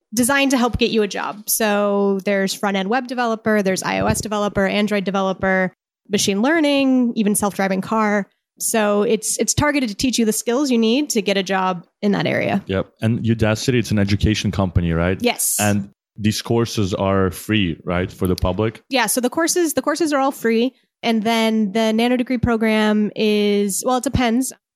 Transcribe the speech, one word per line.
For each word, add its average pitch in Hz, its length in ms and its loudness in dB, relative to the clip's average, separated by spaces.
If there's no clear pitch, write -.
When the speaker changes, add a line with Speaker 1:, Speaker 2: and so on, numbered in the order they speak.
Speaker 1:
designed 269 380 2
to 277 60 2
help 240 200 0
get 233 140 0
you 220 100 2
a 208 60 0
job. 196 420 -8
So 202 760 0
there's 196 300 0
front-end 196 360 -2
web 247 180 -2
developer, 226 540 0
there's 190 220 0
I 190 160 -2
O 190 60 0
S 214 160 0
developer, 208 440 -2
Android 202 380 0
developer, 190 720 0
machine 202 320 0
learning, 277 720 2
even 208 200 2
self-driving 190 460 0
car. 208 480 0
So 208 440 0
it's, 220 360 -2
it's 220 140 0
targeted 285 360 0
to 202 60 -10
teach 262 220 0
you 233 80 2
the 214 80 2
skills 254 380 -2
you 233 60 4
need 233 340 2
to 220 100 0
get 196 160 0
a 196 60 0
job 185 420 -2
in 202 120 2
that 156 120 0
area. - 420 0
Speaker 2:
Yep. 95 240 -2
And 113 180 0
Udacity, 113 600 0
it's 107 120 -2
an 110 80 2
education 101 520 0
company, 87 420 0
right? 87 280 0
Speaker 1:
Yes. - 380 -2
Speaker 2:
And 104 320 0
these 110 260 -2
courses 113 540 0
are 95 340 2
free, 92 540 -2
right, 87 280 -2
for - 140 -6
the 90 100 2
public? 98 540 -2
Speaker 1:
Yeah. 247 160 0
So 226 160 -2
the 247 80 0
courses, 330 460 0
the 262 80 -2
courses 302 280 -2
are 285 80 0
all 269 120 0
free. 226 420 0
And 226 180 0
then 220 520 0
the 220 200 0
nano 240 240 2
degree 247 220 -2
program 214 760 2
is, 208 680 0
well, 254 120 2
it 247 60 -4
depends, 247 480 0